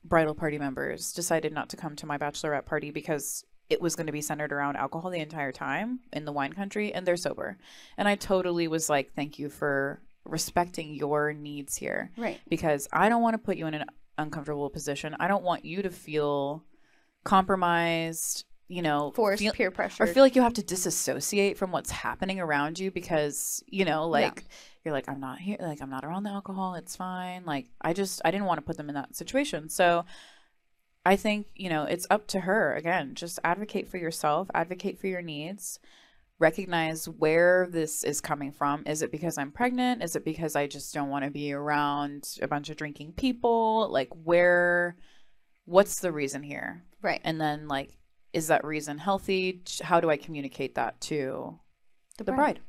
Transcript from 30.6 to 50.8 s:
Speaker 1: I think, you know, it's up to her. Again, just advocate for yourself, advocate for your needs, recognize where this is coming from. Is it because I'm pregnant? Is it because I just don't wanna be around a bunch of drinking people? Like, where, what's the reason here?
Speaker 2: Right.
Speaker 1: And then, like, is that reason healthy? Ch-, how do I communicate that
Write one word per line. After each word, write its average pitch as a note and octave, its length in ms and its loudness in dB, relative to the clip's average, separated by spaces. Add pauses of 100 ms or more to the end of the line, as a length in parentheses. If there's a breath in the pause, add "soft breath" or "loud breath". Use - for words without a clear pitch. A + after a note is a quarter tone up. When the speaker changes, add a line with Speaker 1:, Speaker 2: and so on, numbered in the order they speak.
Speaker 1:
I F#3 120 8
think, G#3 380 0
you F#3 140 -8
know, D3+ 160 2
it's F3 260 -2
up G#3 180 4
to F#3+ 120 0
her. F#3 340 4
Again, E3 400 0
just E3+ 300 -8
advocate F#3+ 440 -2
for - 100 -10
yourself, E3 560 0
advocate F3+ 440 -2
for - 80 -6
your F3+ 160 -4
needs, E3 560 -8 (600 soft breath)
recognize D#3+ 680 2
where F3 640 6
this D#3+ 320 -2
is - 180 -2
coming C#3+ 300 -4
from. D3 360 0
Is D#3 160 -2
it - 100 -2
because D#3+ 260 -4
I'm C#3+ 140 -6
pregnant? B3 500 2
Is E3 140 -4
it - 80 -4
because D#3+ 320 -2
I C#3+ 100 2
just C#3+ 260 -10
don't C#3+ 160 -2
wanna C#3 220 -2
be C#3+ 220 -4
around C#3+ 880 0
a C#3 60 -2
bunch D3 220 -2
of D3+ 60 -10
drinking D3+ 360 -10
people? A#3 760 2
Like, C3+ 220 0 (140)
where, F3 720 6 (680 soft breath)
what's F#3+ 360 6
the F3+ 120 0
reason C#3 300 -2
here? D3 400 -8 (200)
Speaker 2:
Right. F3+ 220 0
Speaker 1:
And D#3+ 160 -2
then, D3+ 280 -2
like, C#3 300 -6 (340)
is D#3 160 -2
that D#3 160 6
reason D3+ 340 -4
healthy? F#3 680 0
Ch-, - 180 -8
how E3+ 180 6
do E3 100 2
I D3 60 4
communicate C#3 580 -8
that - 280 -2